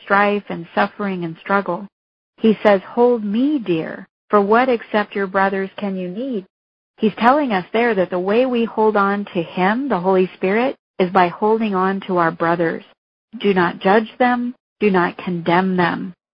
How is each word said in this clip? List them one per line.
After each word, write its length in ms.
strife 480
and 260
suffering 500
and 120
struggle. 500
He 240
says, 200
"Hold 400
me 360
dear, 500
for 100
what 300
except 440
your 120
brothers 500
can 200
you 120
need?" 380
He's 140
telling 360
us 200
there 220
that 160
the 100
way 260
we 180
hold 320
on 280
to 180
him, 460
the 100
Holy 360
Spirit, 420
is 100
by 160
holding 480
on 280
to 160
our 120
brothers. 540
Do 160
not 280
judge 380
them, 360
do 100
not 280
condemn 600
them, 380